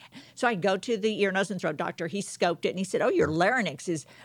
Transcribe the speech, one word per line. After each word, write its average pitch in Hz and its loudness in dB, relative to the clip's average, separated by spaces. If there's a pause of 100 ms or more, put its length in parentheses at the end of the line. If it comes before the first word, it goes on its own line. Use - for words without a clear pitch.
(360)
So - 0
I 233 6
go 190 2
to 226 -2
the 202 0
ear, 196 4
nose, 190 0
and 185 -4
throat 156 -2
doctor. 170 -4
He 196 -4
scoped 175 -2
it, - 0
and 175 -8
he 190 -4
said, - -2
"Oh, 240 2
your 330 4
larynx 175 0
is 165 -4 (200)